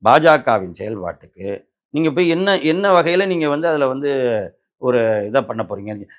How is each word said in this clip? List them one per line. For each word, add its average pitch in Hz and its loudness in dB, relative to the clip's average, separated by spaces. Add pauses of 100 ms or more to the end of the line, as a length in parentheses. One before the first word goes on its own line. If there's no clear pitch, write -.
பாஜகவின் 123 4
செயல்பாட்டுக்கு 98 -10 (260)
நீங்க 156 -2
போய் 175 0
என்ன, 185 0
என்ன 175 2
வகையில 180 0
நீங்க 170 0
வந்து 151 -2
அதுல 151 0
வந்து 131 -2 (240)
ஒரு 113 0
இதை 120 0
பண்ண 110 -8
போறீங்க? 101 -10 (100)